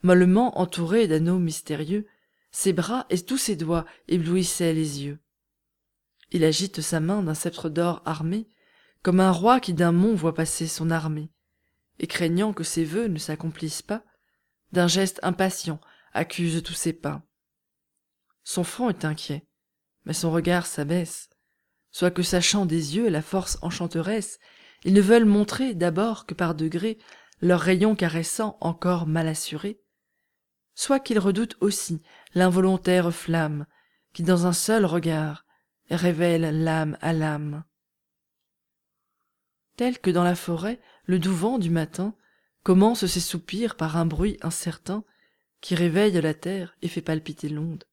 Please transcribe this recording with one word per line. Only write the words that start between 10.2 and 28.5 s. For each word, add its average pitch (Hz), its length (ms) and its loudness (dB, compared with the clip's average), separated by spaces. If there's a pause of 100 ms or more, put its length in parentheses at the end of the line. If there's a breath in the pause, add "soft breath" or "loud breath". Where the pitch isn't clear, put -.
passer 165 340 -4
son 165 240 -2
armée, 156 400 -4 (680)
et - 80 -4
craignant 175 460 0
que 170 100 -6
ses 165 200 -2
vœux 185 240 -2
ne 165 120 -2
s'accomplissent 156 640 -8
pas, 220 220 -8 (680)
d'un 175 140 4
geste 185 360 0
impatient 180 560 -2 (340 soft breath)
accuse 165 500 -2
tous 165 100 -10
ses 165 200 -4
pas. 147 280 -8 (1200)
Son - 200 -4
front 240 260 -4
est 175 160 -4
inquiet, 151 420 -6 (580)
mais 160 80 -6
son 165 180 -2
regard 170 340 0
s'abaisse. 160 640 -4 (640)
Soit 180 200 0
que 180 120 -2
sachant 185 420 2
des 156 300 -2
yeux 226 140 2
la 156 120 0
force 185 400 -4
enchanteresse, 175 760 -4 (440 soft breath)
ils 185 100 4
ne 202 80 8
veulent 226 240 8
montrer 208 500 2
d'abord 175 500 0
que - 80 -10
par 170 220 -2
degrés 170 420 -4 (440 loud breath)
leurs 175 200 4
rayons 185 340 4
caressants 170 680 -2